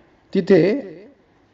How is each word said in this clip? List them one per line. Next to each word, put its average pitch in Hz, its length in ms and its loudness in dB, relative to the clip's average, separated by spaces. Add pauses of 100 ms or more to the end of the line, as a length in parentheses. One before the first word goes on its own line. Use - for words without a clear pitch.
(340)
तिथे 190 400 2 (800)